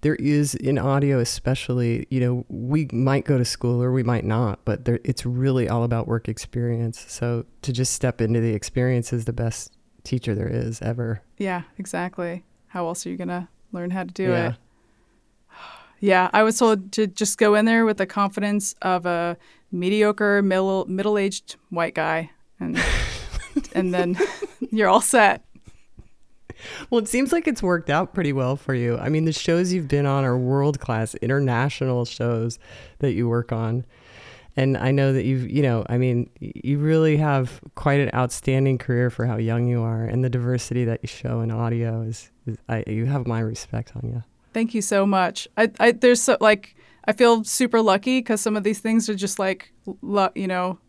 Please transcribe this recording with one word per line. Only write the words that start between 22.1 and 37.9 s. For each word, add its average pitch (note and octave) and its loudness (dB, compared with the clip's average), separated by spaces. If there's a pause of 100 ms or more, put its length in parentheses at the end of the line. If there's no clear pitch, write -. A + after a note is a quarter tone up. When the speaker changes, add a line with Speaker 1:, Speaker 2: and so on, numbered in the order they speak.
Speaker 2:
and, - -4 (500)
<laughs> - -6
and F#3 0
then F3+ 0 (300)
<laughs> - -10
you're G#3+ 2
all G3+ 6
set. G#3+ 4 (1500)
Speaker 1:
Well, A#3+ 2
it G#3 -4
seems B3+ 0
like E4+ 0
it's C4 -2
worked F3 0
out D#3+ 0
pretty D3 0
well C3 0
for C#3 -6
you. A#2+ 0
I B2 -4
mean, D#3 2
the D#3+ 0
shows F3+ 0
you've E3+ -2
been C#3+ 2
on C#3 2
are B2+ 2
world-class B2+ 0
international B2+ 0
shows A#2 -2 (420)
that C3+ 0
you A#2 0
work A#2 -2
on. A#2 -2 (720)
And C3+ 2
I B2+ 0
know C3+ 4
that C3 2
you've, B2+ 0
you C#3+ 0
know, A#2 2
I A#2+ 0
mean, B2 0 (120)
y-, - -10 (120)
you C#3+ 0
really D#3 4
have C#3 0 (140)
quite C#3+ 2